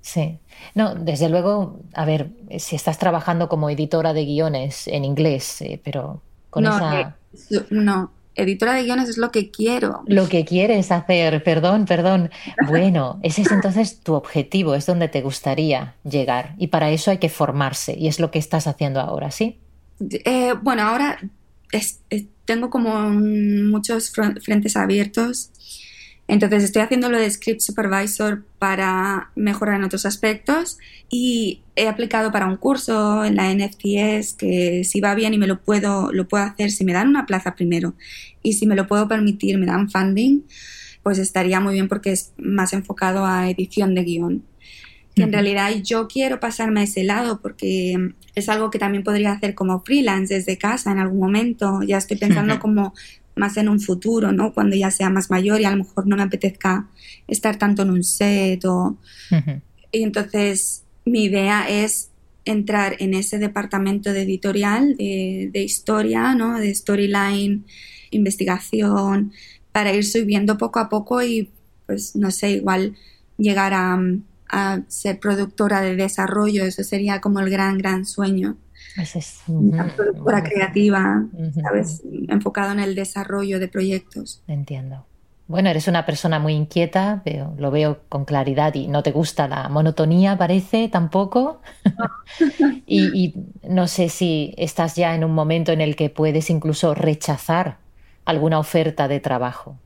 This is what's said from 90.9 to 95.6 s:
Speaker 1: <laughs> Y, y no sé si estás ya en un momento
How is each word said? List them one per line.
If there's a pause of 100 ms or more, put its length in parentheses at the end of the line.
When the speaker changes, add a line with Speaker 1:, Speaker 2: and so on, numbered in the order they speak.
Speaker 1:
<laughs> (880)
Y, (300)
y
no
sé
si
estás
ya
en
un
momento